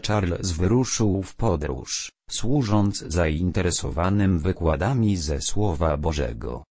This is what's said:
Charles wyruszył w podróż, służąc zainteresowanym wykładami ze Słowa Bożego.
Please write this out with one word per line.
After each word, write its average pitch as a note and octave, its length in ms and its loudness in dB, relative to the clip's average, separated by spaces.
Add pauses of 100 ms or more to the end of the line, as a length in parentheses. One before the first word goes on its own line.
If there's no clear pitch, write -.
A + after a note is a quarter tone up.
Charles F#2 440 0
wyruszył G2 720 2
w - 120 -16
podróż, D2 760 -4 (180)
służąc G#2+ 680 2 (100)
zainteresowanym F2 1300 2
wykładami F#2 800 0
ze D2 240 -4
Słowa D#2+ 560 0
Bożego. A#1+ 760 -4